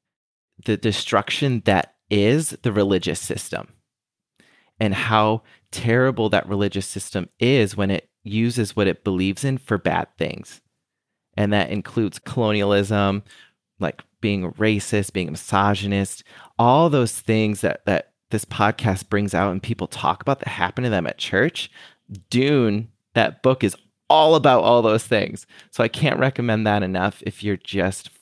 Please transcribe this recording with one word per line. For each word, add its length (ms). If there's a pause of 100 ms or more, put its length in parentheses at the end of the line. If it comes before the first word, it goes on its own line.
(640)
the 140
destruction 880
that 300 (120)
is 540
the 100
religious 480
system 540 (1040)
and 160
how 480 (280)
terrible 600
that 180
religious 380
system 420 (100)
is 380
when 140
it 180 (160)
uses 500
what 120
it 180
believes 400
in 140
for 180
bad 400
things. 460 (720)
And 180
that 180
includes 480
colonialism, 1040 (560)
like, 240 (180)
being 320
racist, 600
being 160
a 40
misogynist, 920 (340)
all 320
those 300
things 400
that, 260
that 260 (180)
this 140
podcast 640
brings 260
out 180
and 100
people 240
talk 360
about 180
that 80
happen 360
to 60
them 160
at 120
church. 520 (580)
Dune, 600 (260)
that 280
book, 200
is 140 (340)
all 240
about 300
all 180
those 240
things. 400 (240)
So 140
I 40
can't 300
recommend 480
that 160
enough 420
if 200
you're 120
just 540 (120)